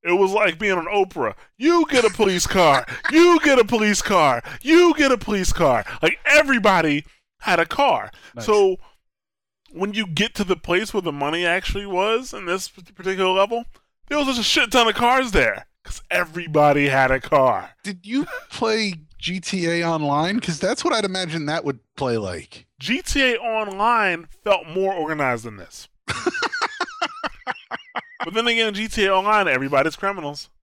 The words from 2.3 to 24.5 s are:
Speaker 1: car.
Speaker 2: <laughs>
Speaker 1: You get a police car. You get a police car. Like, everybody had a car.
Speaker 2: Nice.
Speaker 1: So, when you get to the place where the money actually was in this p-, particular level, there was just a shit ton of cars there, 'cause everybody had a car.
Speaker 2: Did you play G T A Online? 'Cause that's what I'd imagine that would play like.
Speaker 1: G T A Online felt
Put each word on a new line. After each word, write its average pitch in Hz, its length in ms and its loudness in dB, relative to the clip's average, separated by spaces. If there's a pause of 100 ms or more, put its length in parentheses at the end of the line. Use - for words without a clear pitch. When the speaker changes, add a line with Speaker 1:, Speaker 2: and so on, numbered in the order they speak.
Speaker 1:
car. 156 380 4 (120)
Speaker 2:
<laughs> - 140 -4
Speaker 1:
You 339 320 6
get 269 160 4
a 226 60 6
police 214 360 0
car. 147 400 2 (200)
You 330 340 6
get 277 160 2
a 240 60 2
police 196 340 -2
car. 131 320 2 (180)
Like, - 240 0
everybody 202 800 2 (360)
had 180 200 0
a 165 60 2
car. 165 460 0 (240)
Speaker 2:
Nice. 117 100 -10
Speaker 1:
So, 208 320 4 (920)
when 196 220 -6
you 208 140 -4
get 180 280 -4
to 208 80 -4
the 185 120 0
place 180 380 -4
where 202 80 -2
the 170 100 -4
money 147 340 -4
actually 185 400 -2
was 214 480 -2
in 202 120 -12
this 180 240 -6
p-, - 120 -20 (120)
particular 185 380 -2
level, 214 340 0 (420)
there 294 100 -2
was 285 100 0
just 254 120 -2
a 214 40 -4
shit 240 280 0
ton 233 160 4
of 214 80 0
cars 247 360 0
there, 120 360 0 (160)
'cause - 260 -12
everybody 156 800 2
had 135 220 2
a 131 80 0
car. 123 520 2 (120)
Speaker 2:
Did 180 220 -12
you 254 200 -4 (240)
play 220 440 -2 (240)
G 180 220 -8
T 175 280 -4
A 170 200 0
Online? 160 520 0
'Cause 156 200 -6
that's - 240 -2
what 320 100 0
I'd 220 120 -2
imagine 175 420 -6
that 156 180 -4
would 135 140 -4 (160)
play 123 220 -2
like. 90 480 -10 (140)
Speaker 1:
G 269 220 -4
T 262 320 0
A 226 40 -2
Online 214 880 -2 (160)
felt 185 240 0